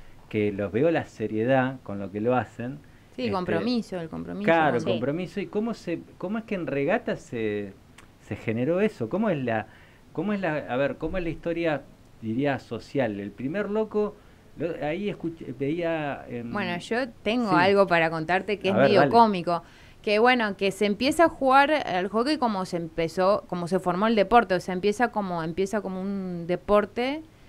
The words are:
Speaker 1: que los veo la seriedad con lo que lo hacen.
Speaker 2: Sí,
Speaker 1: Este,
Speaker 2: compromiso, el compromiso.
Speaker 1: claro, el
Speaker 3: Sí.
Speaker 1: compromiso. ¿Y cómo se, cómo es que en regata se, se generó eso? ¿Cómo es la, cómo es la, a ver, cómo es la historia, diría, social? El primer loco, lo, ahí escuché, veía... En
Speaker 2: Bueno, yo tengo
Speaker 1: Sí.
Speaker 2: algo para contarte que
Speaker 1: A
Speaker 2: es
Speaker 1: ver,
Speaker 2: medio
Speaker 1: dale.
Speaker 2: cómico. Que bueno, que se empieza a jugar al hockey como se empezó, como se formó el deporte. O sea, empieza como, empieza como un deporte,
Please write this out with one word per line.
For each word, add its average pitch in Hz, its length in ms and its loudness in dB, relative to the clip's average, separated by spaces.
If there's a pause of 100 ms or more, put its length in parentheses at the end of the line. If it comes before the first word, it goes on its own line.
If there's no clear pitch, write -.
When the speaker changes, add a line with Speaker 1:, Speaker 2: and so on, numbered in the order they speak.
(280)
Speaker 1:
que 104 240 0
los 98 200 -4
veo 139 180 2
la 143 160 0
seriedad 127 760 0
con 101 160 -10
lo 98 120 -8
que 104 100 -6
lo 123 160 2
hacen. 123 420 -6 (360)
Speaker 2:
Sí, 254 80 -8
Speaker 1:
Este, 220 100 -2
Speaker 2:
compromiso, 185 680 -2
el 165 80 -10
compromiso. 170 360 -10
Speaker 1:
claro, 160 320 4
el 110 60 0
Speaker 3:
Sí. - 80 -2
Speaker 1:
compromiso. 156 500 -4
¿Y 185 60 -6
cómo 220 280 -4
se, 165 260 -6 (180)
cómo 208 200 -6
es 220 60 -8
que 208 120 -6
en 165 100 -6
regata 160 480 0
se, 104 580 -4 (500)
se - 120 -8
generó 127 460 -2
eso? 208 280 -2
¿Cómo 208 220 0
es 156 140 0
la, 110 240 -2 (440)
cómo 196 200 -2
es 196 80 -2
la, 156 160 -2
a 120 200 -4
ver, 139 200 -2
cómo 170 220 -6
es 180 40 -4
la 165 80 -4
historia, 165 520 -2 (380)
diría, 123 380 -2
social? 110 600 -4
El 101 100 -8
primer 185 400 -6
loco, 208 460 -2 (420)
lo, 143 80 -4 (180)
ahí 185 240 -2
escuché, 165 480 -8
veía... 151 720 -4
En 120 240 -8
Speaker 2:
Bueno, 180 260 -2
yo 233 300 -4 (140)
tengo 226 280 0
Speaker 1:
Sí. 180 60 4
Speaker 2:
algo 196 300 6
para 165 240 4
contarte 180 480 -2
que 190 120 -2
Speaker 1:
A - 20 0
Speaker 2:
es 208 60 2
Speaker 1:
ver, 262 100 8
Speaker 2:
medio 196 120 6
Speaker 1:
dale. - 120 6
Speaker 2:
cómico. 185 500 4 (400)
Que 208 160 4
bueno, 233 380 4
que 196 160 0
se 208 140 0
empieza 254 400 4
a - 20 6
jugar 277 420 4
al 196 380 0
hockey 240 300 0
como 208 260 0
se 175 140 -4
empezó, 170 680 0
como 175 220 -4
se 180 100 2
formó 180 300 0
el 233 80 4
deporte. 202 400 6
O 160 40 0
sea, 185 140 -6
empieza 208 380 0
como, 180 320 -4
empieza 190 380 -4
como 190 180 -8
un 185 480 -8
deporte, 208 760 0 (260)